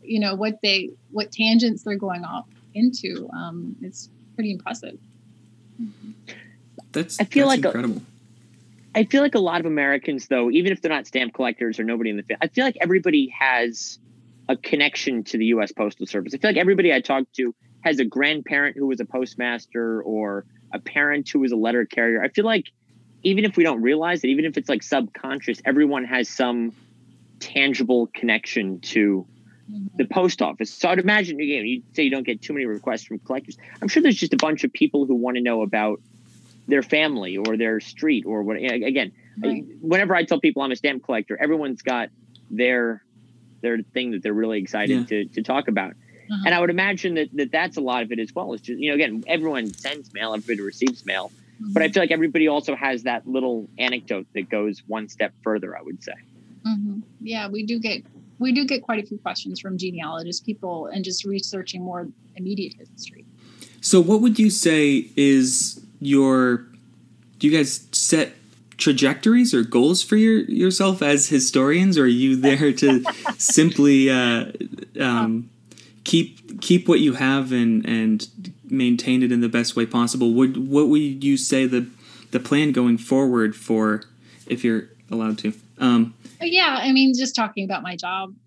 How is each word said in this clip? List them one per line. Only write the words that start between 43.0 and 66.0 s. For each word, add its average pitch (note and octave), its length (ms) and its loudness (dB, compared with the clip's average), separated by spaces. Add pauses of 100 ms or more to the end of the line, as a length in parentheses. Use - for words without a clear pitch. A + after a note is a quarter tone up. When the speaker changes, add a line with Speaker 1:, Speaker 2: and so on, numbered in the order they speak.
Speaker 3:
their A#2 220 -2
thing B2 300 -6
that F#2+ 100 -6
they're G#2+ 100 -4
really A2 280 -2
excited G#2 500 -2
Speaker 2:
Yeah. G#2 140 -2
Speaker 3:
to, - 0 - (100)
to - 80 -4
talk C#3 240 -2
about. G2 240 -4 (400)
Speaker 1:
Uh-huh. G3+ 160 -6
Speaker 3:
And F3 80 4
I F3 60 2
would F3 100 2
imagine F#3 440 -2
that, D3+ 200 -2
that C#3 160 -2
that's E3 260 -2
a D#3+ 40 -6
lot B2 240 -2
of A2 80 -8
it A2+ 80 -6
as G#2+ 120 -8
well. C#3+ 200 -8
It's A2 100 -12
just, A#2+ 160 -10
you D3 120 -2
know, C#3+ 40 0
again, A#2+ 320 -2
everyone D3+ 460 -2
sends C3+ 420 -12
mail, A2 180 -6
everybody G#2+ 320 -6
receives A#2+ 400 -4
mail, F#2+ 280 -6 (400)
but D#3+ 100 2
I D#3+ 40 2
Speaker 1:
Mm-hmm. D#3 80 -2
Speaker 3:
feel F#3+ 100 2
like D#3+ 80 0
everybody D#3+ 340 0
also D3 300 -2
has C3 260 -4
that A#2+ 240 -6
little B2+ 420 -4 (100)
anecdote A#2+ 560 -6
that G2 140 -8
goes G#2 380 -4
one G#2+ 220 -10
step G#2 240 -4 (100)
further, F#2+ 340 -4
I D#2 60 -16
would - 220 -16
say. - 100 -12 (500)
Speaker 1:
Mm-hmm. G#3 360 -4 (200)
Yeah, A3 280 -8
we G#3+ 160 -6
do A#3 160 -4
get, A3 240 -6 (340)
we B3+ 140 0
do C#4 140 0
get C4+ 160 -4
quite G#3+ 200 -4
a G#3 40 -10
few G#3 120 -12
questions F#3 420 -10
from F#3+ 180 -8
genealogists, E3 680 -8
people, F3+ 440 -8
and G3 160 -6
just F3+ 200 -8
researching F#3+ 580 -8
more F3 240 -10 (280)
immediate F#3 400 -8
history. - 500 -20 (560)
Speaker 2:
So - 200 4
what G3 200 4
would A3+ 180 4
you G#3+ 120 6
say D3+ 560 2 (100)
is C3+ 640 2 (200)